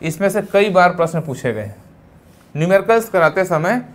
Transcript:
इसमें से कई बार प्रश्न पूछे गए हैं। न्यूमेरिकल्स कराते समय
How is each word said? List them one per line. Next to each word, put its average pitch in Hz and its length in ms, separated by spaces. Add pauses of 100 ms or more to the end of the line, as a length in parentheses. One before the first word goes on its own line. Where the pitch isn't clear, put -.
इसमें 165 260
से 202 140
कई 202 260
बार 180 260
प्रश्न 165 260
पूछे 123 320
गए 107 80
हैं। 104 140 (800)
न्यूमेरिकल्स 196 540
कराते 170 360
समय 180 360 (140)